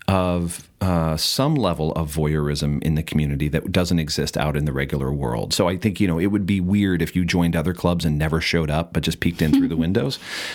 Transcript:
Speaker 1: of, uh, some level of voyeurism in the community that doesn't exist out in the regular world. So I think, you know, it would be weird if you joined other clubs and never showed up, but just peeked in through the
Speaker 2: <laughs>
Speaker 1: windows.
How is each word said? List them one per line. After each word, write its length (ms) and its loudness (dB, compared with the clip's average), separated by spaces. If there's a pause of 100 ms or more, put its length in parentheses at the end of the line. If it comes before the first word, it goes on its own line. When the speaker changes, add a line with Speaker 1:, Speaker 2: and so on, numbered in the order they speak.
Speaker 1:
of, 600 0 (100)
uh, 380 2
some 380 0
level 380 0
of 200 -2
voyeurism 680 0
in 120 2
the 80 0
community 460 0
that 240 -2
doesn't 260 2
exist 380 -2
out 180 0
in 80 0
the 80 0
regular 400 -2
world. 420 -4
So 140 2
I 80 0
think, 240 -2
you 80 4
know, 100 2
it 100 2
would 180 0
be 160 2
weird 400 2
if 120 -2
you 120 2
joined 320 2
other 160 0
clubs 320 0
and 120 0
never 220 0
showed 300 0
up, 240 -2
but 100 0
just 160 -2
peeked 220 -2
in 100 2
through 160 4
the 100 -4
Speaker 2:
<laughs> 80 2
Speaker 1:
windows. 320 0 (380)